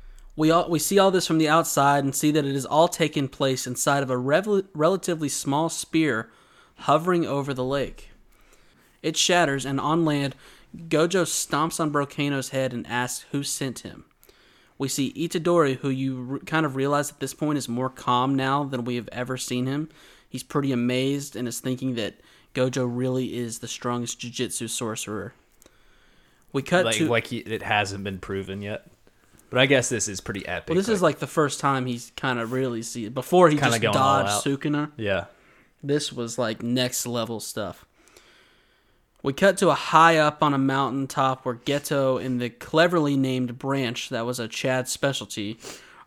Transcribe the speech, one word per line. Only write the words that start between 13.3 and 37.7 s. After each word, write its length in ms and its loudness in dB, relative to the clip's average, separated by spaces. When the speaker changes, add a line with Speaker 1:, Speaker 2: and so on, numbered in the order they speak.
Speaker 1:
who 120 -4
sent 360 -6
him. 260 -18
We 120 -2
see 240 -2
Itadori, 640 2
who 120 -4
you 320 -2
re-, 200 -6
kind 240 0
of 100 -4
realize 340 0
at 120 -14
this 120 -6
point 240 -2
is 120 -6
more 200 -2
calm 460 0
now 300 0
than 180 -4
we 140 -4
have 160 -6
ever 240 -6
seen 300 -4
him. 200 -4
He's 160 -12
pretty 300 -2
amazed 640 0
and 100 -6
is 140 -8
thinking 340 -4
that 200 -4
Gojo 360 0
really 480 -2
is 220 -8
the 100 -12
strongest 500 -6
jujitsu 500 -6
sorcerer. 640 -8
We 100 -2
cut 240 2
Speaker 2:
Like, 100 0
Speaker 1:
to 120 2
Speaker 2:
like 200 2
he, 100 -6
it 240 -6
hasn't 420 0
been 160 -6
proven 420 -8
yet. 260 -10
But 100 2
I 80 6
guess 200 4
this 220 -2
is 100 -8
pretty 280 -8
epic. 220 -6
Speaker 1:
Well, 80 0
this 120 0
is, 120 0
Speaker 2:
Like, 140 4
Speaker 1:
like, 40 -14
the 80 -6
first 320 0
time 260 0
he's 320 -8
kinda 280 -2
really 360 -2
see 240 -8
it. 80 -10
Before, 340 6
he 80 6
Speaker 2:
kinda 160 2
Speaker 1:
just 100 2
Speaker 2:
going 140 4
all 280 4
Speaker 1:
dodged 80 2
Speaker 2:
out. 120 2
Speaker 1:
Sukuna. 540 -2
Speaker 2:
Yeah. 280 0
Speaker 1:
This 280 -2
was, 260 -6
like, 260 -2
next 420 0
level 340 -4
stuff. 460 -8